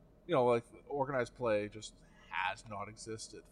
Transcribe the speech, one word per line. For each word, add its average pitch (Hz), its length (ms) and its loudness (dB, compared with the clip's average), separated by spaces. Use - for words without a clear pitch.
you 170 80 2
know, 123 100 6
like, 120 180 4
organized 135 480 -2
play 107 340 2
just 107 240 -14
has 92 400 -2
not 101 200 -6
existed 110 640 -12